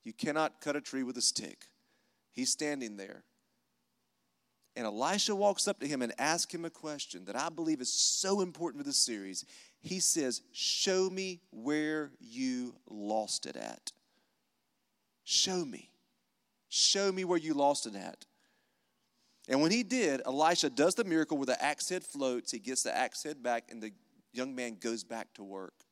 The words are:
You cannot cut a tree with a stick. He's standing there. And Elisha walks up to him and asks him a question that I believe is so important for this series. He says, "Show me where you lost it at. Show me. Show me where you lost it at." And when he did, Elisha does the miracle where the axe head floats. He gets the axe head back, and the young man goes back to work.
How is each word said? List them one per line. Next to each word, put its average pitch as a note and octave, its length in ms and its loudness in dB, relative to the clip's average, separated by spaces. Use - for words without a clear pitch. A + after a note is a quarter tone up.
You A2 100 -10
cannot D#3 480 0
cut D3 160 -2
a - 20 0
tree C3+ 240 -4
with B2 140 -4
a A#2+ 40 -2
stick. - 440 -2
He's B2+ 180 -2
standing C3+ 460 -2
there. G2 300 -12
And A#2+ 80 -4
Elisha D#3+ 500 0
walks G3+ 320 4
up G3+ 140 -2
to C#3 60 -4
him C#3+ 140 0
and A#2 160 -2
asks D#3 360 2
him E3+ 100 -6
a E3 60 -6
question D#3 560 -10
that C3+ 100 -8
I D3 140 0
believe D#3+ 320 -2
is B2 100 -2
so - 480 2
important E3+ 420 -4
for C#3 60 -4
this - 100 0
series. G2 460 0
He F3+ 180 -4
says, C#3 440 2
"Show F#3 560 2
me F#3 320 -6
where D3+ 600 -2
you B2 540 -4
lost G#2+ 580 -2
it C2 100 -10
at. A1+ 340 -10
Show F#3 400 2
me. - 240 -12
Show G3 420 4
me F#3 140 -2
where F3 140 4
you D#3 140 -2
lost C#3+ 320 4
it G#2+ 100 -8
at." F#2+ 300 -10
And C3+ 120 4
when D#3+ 100 6
he A#3 120 4
did, F#3 420 2
Elisha D#3 440 4
does D3 260 4
the A#3 80 2
miracle D#3+ 340 2
where C3+ 100 0
the B2+ 140 2
axe C#3+ 280 0
head F3+ 160 -4
floats. C3 480 -2
He A#2 60 -4
gets B2+ 240 -2
the - 120 0
axe A#2 280 -2
head D3 200 -8
back, A#2+ 260 0
and A2 140 -12
the G#2+ 80 -8
young B2+ 240 -4
man A#2+ 240 -4
goes A2+ 240 -2
back - 300 -8
to G#2 100 -14
work. F#2+ 480 -12